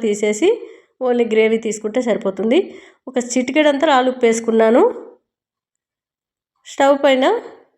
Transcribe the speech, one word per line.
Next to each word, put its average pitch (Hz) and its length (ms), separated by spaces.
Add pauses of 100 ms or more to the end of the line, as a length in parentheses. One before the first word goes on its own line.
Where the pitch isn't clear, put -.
తీసేసి 214 420 (600)
only 240 160 (100)
గ్రేవీ 220 320
తీసుకుంటే 214 320 (120)
సరిపోతుంది. 196 500 (480)
ఒక - 80 (160)
చిటికెడంతా 277 600
రాళ్ళు 254 220
ఉప్పు 233 140
వేసుకున్నాను. 226 520 (1900)
స్టవ్ 277 320
పైన 262 220 (520)